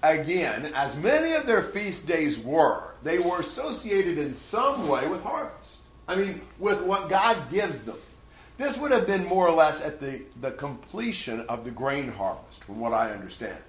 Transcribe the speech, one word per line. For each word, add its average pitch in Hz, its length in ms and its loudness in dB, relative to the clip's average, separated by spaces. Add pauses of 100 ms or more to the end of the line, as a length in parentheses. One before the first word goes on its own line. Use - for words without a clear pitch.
again, 156 720 2
as 139 240 -2
many 302 360 2
of 302 120 0
their 220 160 4
feast 202 460 -6
days 156 320 0
were, 139 480 4 (160)
they 165 160 0
were 175 200 0
associated 196 760 -2
in 143 160 -2
some 226 540 0
way 139 200 2
with 180 140 -4
harvest. - 560 -8 (300)
I 180 80 -2
mean, 196 260 -2 (160)
with 196 240 0
what 185 260 0
God 190 440 2
gives 180 320 -2
them. 107 140 -12 (600)
This 262 200 -2
would 285 140 0
have 240 140 4
been 190 200 2
more 180 220 4
or 165 60 6
less 156 280 6
at 147 180 -6
the, 135 240 -8 (180)
the 135 100 -4
completion 139 920 -6
of 117 240 -6
the 123 60 -8
grain 135 400 -2
harvest, - 520 -6
from 101 160 -12
what 117 140 -2
I 113 180 2
understand. 95 460 -10 (120)